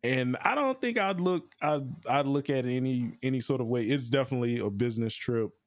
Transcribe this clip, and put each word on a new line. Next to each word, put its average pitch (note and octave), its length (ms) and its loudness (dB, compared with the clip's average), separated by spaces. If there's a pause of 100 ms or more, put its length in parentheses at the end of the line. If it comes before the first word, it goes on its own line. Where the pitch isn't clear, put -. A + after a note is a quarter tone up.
And B2+ 400 0
I A3+ 120 2
don't C4+ 260 0
think A#3+ 180 0
I'd F#3+ 220 0
look, F3+ 400 0
I'd, D3+ 220 2 (260)
I'd C#3 180 4
look C#3 240 0
at C3 140 2
it B2 120 0
any, B2+ 460 -2
any C3 180 0
sort B2+ 200 -2
of A#2 60 -2
way. A#2+ 180 0
It's B2+ 240 0
definitely B2 500 0
a G#2 120 0
business A2+ 440 -2
trip A2+ 360 -2 (160)